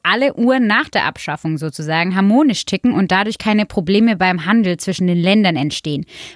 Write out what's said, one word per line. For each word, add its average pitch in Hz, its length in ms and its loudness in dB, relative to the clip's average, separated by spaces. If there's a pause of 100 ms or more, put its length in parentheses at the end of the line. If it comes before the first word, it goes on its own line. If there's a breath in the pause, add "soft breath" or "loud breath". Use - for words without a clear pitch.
alle 233 320 0
Uhren 247 320 2
nach 226 220 0
der - 160 -2
Abschaffung 156 540 -6
sozusagen 160 580 -4
harmonisch 214 480 2
ticken 240 300 0
und 190 180 0
dadurch 202 240 0
keine 214 300 0
Probleme 202 500 2
beim 180 300 0
Handel 190 320 2
zwischen 180 300 -2
den 175 100 2
Ländern 185 380 2
entstehen, 147 500 -4 (280 loud breath)